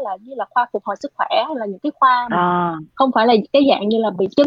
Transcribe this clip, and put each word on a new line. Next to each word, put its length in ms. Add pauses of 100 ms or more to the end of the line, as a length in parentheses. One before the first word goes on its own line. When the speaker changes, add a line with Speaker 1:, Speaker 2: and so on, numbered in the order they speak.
Speaker 1:
là 60 (100)
như 140
là 160
khoa 220
phục 120
hồi 160
sức 140
khỏe, 120 (200)
hay 100
là 100
những 120
cái 160
khoa 360
mà 60
Speaker 2:
À. 380 (200)
Speaker 1:
không 200
phải 120
là 80 (180)
cái 180
dạng 180
như 100
là 120
bị 160 (100)
chấn 100